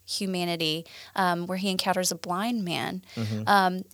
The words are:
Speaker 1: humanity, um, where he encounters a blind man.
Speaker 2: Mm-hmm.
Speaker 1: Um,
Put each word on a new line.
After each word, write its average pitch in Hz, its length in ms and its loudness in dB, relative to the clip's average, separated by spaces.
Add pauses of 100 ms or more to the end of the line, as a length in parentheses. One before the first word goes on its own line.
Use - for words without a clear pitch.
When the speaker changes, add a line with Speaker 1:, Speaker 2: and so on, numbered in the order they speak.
Speaker 1:
humanity, 170 800 -2 (280)
um, 175 320 2
where 185 120 -4
he 196 120 0
encounters 185 400 0
a 180 60 -2
blind 202 480 -2
man. 170 380 -4 (140)
Speaker 2:
Mm-hmm. 220 300 -2
Speaker 1:
Um, 185 360 4 (120)